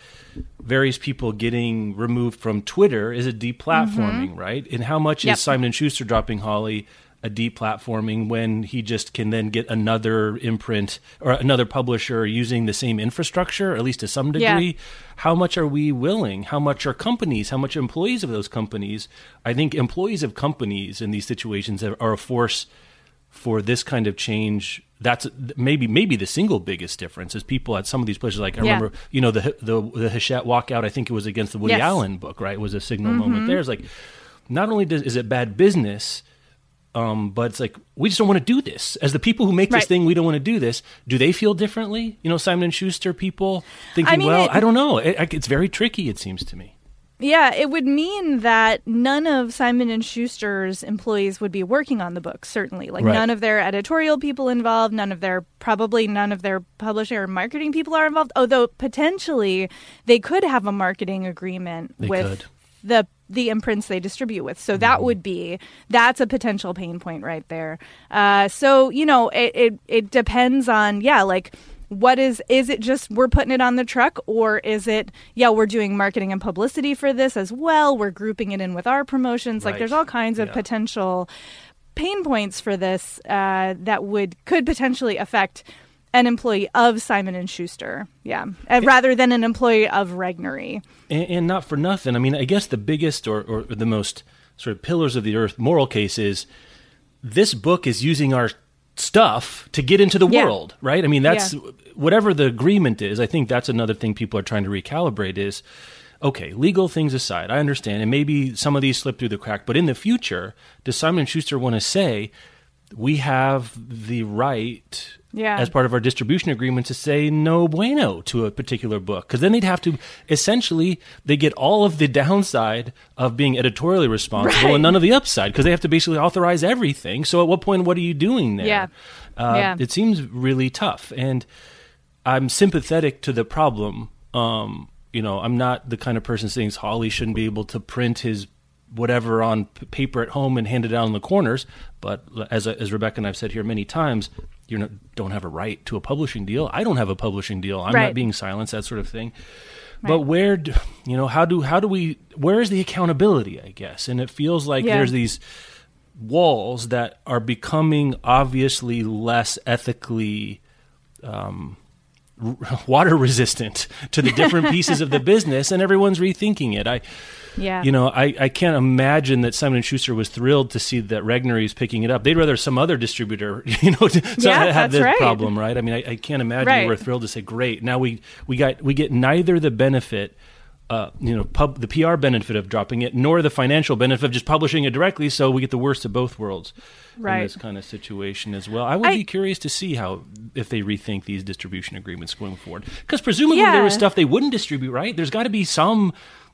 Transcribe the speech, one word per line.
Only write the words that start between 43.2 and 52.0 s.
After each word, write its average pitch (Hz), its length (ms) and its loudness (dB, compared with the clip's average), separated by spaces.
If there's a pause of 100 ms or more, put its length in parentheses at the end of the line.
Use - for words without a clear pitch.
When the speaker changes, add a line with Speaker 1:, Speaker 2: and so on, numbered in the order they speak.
Speaker 1:
thinking, 165 180 4
Speaker 2:
I - 20 6
mean, 151 120 2
Speaker 1:
"Well, 175 160 6
Speaker 2:
it 165 100 2
Speaker 1:
I 196 60 0
don't 226 140 6
know." 247 240 2
It, 160 360 0
it's 151 140 -6
very 156 200 2
tricky, 208 400 -4
it 101 120 -6
seems 92 240 -10
to - 120 -12
me. 90 200 -20 (420)
Speaker 2:
Yeah, 285 340 4
it 294 180 0
would 302 160 -2
mean 311 540 0
that 226 460 4
none 262 400 2
of 254 260 0
Simon 240 380 2
and 220 140 -2
Schuster's 202 800 -4
employees 202 560 -2
would 202 120 -2
be 190 120 -4
working 254 360 0